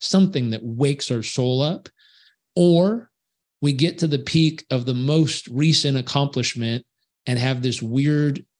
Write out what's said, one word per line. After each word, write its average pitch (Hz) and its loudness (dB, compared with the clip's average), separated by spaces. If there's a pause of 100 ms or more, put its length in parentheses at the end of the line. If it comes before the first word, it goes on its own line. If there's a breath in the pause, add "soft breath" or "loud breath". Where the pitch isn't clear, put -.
something 185 2
that 113 -6
wakes 139 -2
our 117 -2
soul 127 0
up, 165 -4 (680 soft breath)
or 180 4 (520)
we 147 2
get 156 0
to 165 0
the 143 0
peak 156 0
of 123 -2
the 127 -2
most 143 0
recent 139 0
accomplishment 123 -2 (420)
and 123 -2
have 127 -2
this 127 -2
weird 143 0 (160)